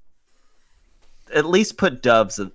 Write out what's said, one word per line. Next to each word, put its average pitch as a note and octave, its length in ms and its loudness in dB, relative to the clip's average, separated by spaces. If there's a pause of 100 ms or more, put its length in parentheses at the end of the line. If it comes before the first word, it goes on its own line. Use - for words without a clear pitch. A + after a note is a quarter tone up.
(1300)
At D3+ 100 0
least F#3 320 0
put D3 240 -4
doves, A2+ 400 2
uh, G2 140 -10